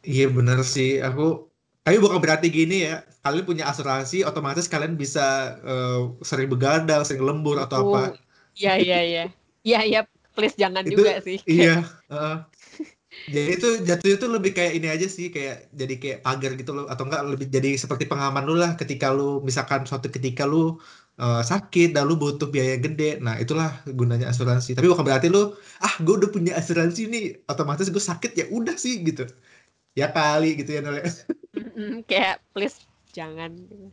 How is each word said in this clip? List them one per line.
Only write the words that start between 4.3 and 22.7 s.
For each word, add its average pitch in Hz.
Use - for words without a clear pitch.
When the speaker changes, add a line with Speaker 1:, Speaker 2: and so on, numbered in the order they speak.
Speaker 1:
kalian 160
bisa, 135
eh, 127
sering 135
begadang, 147
sering 135
lembur 147
atau 135
apa. -
Speaker 2:
Oh, -
iya, 196
iya, 175
iya. 170
Iya, 226
iya, 220
please 214
jangan 190
Speaker 1:
Itu, 196
Speaker 2:
juga 208
sih. 190
Speaker 1:
iya, 170
Speaker 2:
Kayak -
Speaker 1:
heeh. 151
Jadi 147
itu 240
jatuhnya 175
tuh 240
lebih 202
kayak 175
ini 160
aja 160
sih, 175
kayak 139
jadi 131
kayak 135
pagar 131
gitu 131
loh, 143
atau 127
enggak 147
lebih 135
jadi 135
seperti 139
pengaman 139
lu 160
lah 170
ketika 135
lu, 139
misalkan 131
suatu 127
ketika 127
lu, 160
eh, 120
sakit 170
dan 143
lu 160
butuh 147
biaya 131